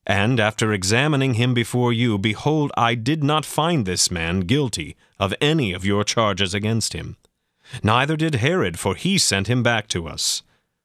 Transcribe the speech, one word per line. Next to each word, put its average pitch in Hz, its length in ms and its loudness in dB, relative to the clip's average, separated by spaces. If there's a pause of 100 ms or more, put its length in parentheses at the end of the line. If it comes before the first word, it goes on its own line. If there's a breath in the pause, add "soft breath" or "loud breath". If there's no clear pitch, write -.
And 107 360 2
after 107 320 0
examining 131 640 2
him 120 180 2
before 120 400 0
you, 113 240 2
behold, 139 580 0
I 117 200 2
did 139 280 -2
not 147 220 0
find 156 400 0
this 90 260 0
man 85 300 0
guilty 95 560 -2 (200 soft breath)
of 101 220 0
any 147 320 0
of 87 140 -6
your 101 180 2
charges 101 500 0
against 107 380 -2
him. - 240 -10 (680 loud breath)
Neither 131 340 2
did 156 180 0
Herod, 117 420 0
for 95 180 -2
he 190 220 -2
sent 98 300 0
him 123 160 0
back 117 260 0
to 85 160 -4
us. - 380 -6 (420)